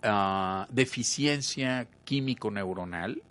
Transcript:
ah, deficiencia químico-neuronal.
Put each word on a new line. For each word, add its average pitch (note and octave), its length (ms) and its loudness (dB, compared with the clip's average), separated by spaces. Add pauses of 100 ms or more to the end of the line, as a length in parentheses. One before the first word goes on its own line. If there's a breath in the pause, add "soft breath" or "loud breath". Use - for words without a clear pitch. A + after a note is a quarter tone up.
ah, F#2+ 680 2
deficiencia C3 1160 0 (160)
químico-neuronal. G2+ 1300 -2